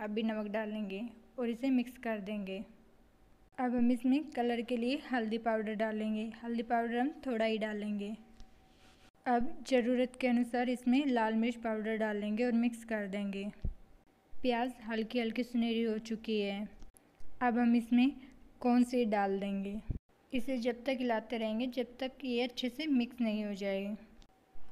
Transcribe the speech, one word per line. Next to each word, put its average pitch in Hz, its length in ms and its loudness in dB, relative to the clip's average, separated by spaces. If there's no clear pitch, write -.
अब 214 100 -6
भी 220 120 -2
नमक 214 240 -2
डालेंगे 208 560 -4
और 240 100 0
इसे 233 220 0
मिक्स 247 280 0
कर 220 220 -4
देंगे। 196 380 -6
अब 247 180 0
हम 240 160 6
इसमें 262 380 2
कलर 240 320 0
के 247 140 -2
लिए 247 280 0
हल्दी 233 360 0
पाउडर 220 340 0
डालेंगे। 214 540 -2
हल्दी 233 220 -4
पाउडर 233 340 0
हम 277 140 2
थोड़ा 226 180 0
ही 220 140 0
डालेंगे। 208 560 -4
अब 247 280 2
ज़रूरत 247 520 4
के 254 80 2
अनुसार 240 400 2
इसमें 254 380 2
लाल 226 280 2
मिर्च 226 240 2
पाउडर 220 400 -2
डालेंगे 214 460 0
और 247 100 2
मिक्स 233 320 2
कर 214 220 -2
देंगे। 196 380 -4
प्याज 247 500 0
हल्की 220 380 -2
हल्की 226 240 -2
सुनहरी 233 380 0
हो 220 180 0
चुकी 220 400 -2
है। 202 260 -2
अब 247 180 4
हम 240 180 6
इसमें 240 340 6
कॉर्न 247 240 6
सीड 240 260 2
डाल 202 300 2
देंगे। 196 340 -2
इसे 262 260 0
जब 240 260 -2
तक 269 140 0
हिलाते 226 400 0
रहेंगे 220 280 -2
जब 247 320 -4
तक 262 260 -8
ये 240 180 0
अच्छे 247 260 -2
से 285 180 -6
mix 240 340 2
नहीं 214 240 0
हो 208 100 -4
जाए। 196 420 -2